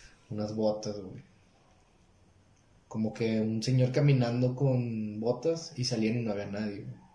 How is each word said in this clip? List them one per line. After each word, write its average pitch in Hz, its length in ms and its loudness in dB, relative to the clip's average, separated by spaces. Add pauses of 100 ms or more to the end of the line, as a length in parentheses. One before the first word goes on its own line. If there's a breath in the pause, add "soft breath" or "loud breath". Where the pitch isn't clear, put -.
(280 loud breath)
unas 107 280 -4
botas, 107 440 0
güey. - 220 -14 (1700)
Como 110 260 -2
que 113 260 2
un 110 220 0
señor 127 300 4
caminando 127 640 4
con 120 680 0
botas 123 560 -2
y 127 80 -2
salían 117 340 0
y 120 40 -2
no 107 100 -2
había 101 140 -4
nadie, 101 360 -6
güey. - 200 -14 (120)